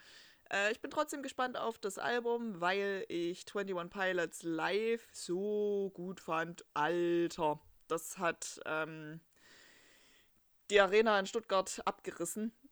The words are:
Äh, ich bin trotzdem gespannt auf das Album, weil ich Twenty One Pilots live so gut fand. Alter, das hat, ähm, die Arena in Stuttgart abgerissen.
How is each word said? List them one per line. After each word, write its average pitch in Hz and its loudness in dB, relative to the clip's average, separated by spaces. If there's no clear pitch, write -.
Äh, 202 2
ich 233 -6
bin - -6
trotzdem 302 -2
gespannt 254 -2
auf 226 -2
das 196 -6
Album, 233 0
weil 196 2
ich 170 -2
Twenty 196 -2
One 175 -4
Pilots 185 0
live 185 0
so 202 -2
gut 180 -8
fand. 165 -4
Alter, 170 2
das - -4
hat, 170 -2
ähm, 156 -6
die 202 8
Arena 208 6
in 196 0
Stuttgart 196 0
abgerissen. 208 -4